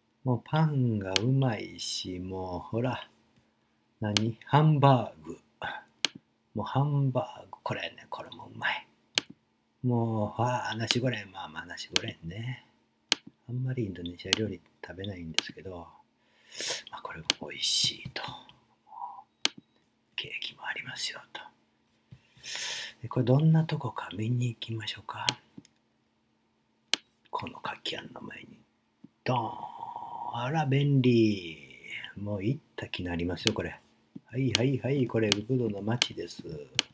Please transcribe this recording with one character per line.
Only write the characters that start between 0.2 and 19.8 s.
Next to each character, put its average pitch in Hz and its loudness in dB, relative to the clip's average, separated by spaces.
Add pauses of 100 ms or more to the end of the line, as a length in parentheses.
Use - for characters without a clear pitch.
も 127 2
う 110 -4
パ 156 4
ン 127 2
が 95 -2
う 110 4
ま 131 4
い 82 -8
し、 - -4
も 90 -6
う - -6
ほ 110 -2
ら。 127 -2 (920)
何？ 107 0
ハ 147 8
ン 156 8
バ 131 8 (100)
ー 78 -20
グ。 - -10 (1120)
も 104 -2
う - -6
ハ 135 2
ン 143 4
バ - -4
ー - -20
グ。 - -16
こ - -2
れ - -4
ね、 - -10
こ - -8
れ - -16
も - -16
う - -16
ま - 0
い。 - -4 (960)
も 113 2
う、 113 2
あ 123 0
ー、 110 -4
ナ 113 -2
シ 123 4
ゴ 131 0
レ 110 -2
ン。 98 -16
ま 90 -12
あ - -12
ま 80 -10
あ、 87 -14
ナ 90 -12
シ - -10
ゴ - -2
レ 113 -8
ン 82 -10
ね。 113 -8 (800)
あ 117 -10
ん 123 -2
ま 127 -2
り 127 0
イ 95 -2
ン 87 -6
ド 87 -10
ネ 87 -10
シ - -12
ア 95 -8
料 107 4
理 92 -8 (260)
食 - -12
べ 98 -8
な 101 -6
い 85 -10
ん 82 -8
で - -2
す - -12
け - -16
ど、 87 -12 (1040)
ま - -10
あ、 - -14
こ - -10
れ 82 -12
も - -6 (220)
美 - -10
味 - -4
し - 2
い - -12
と。 - -6 (1900)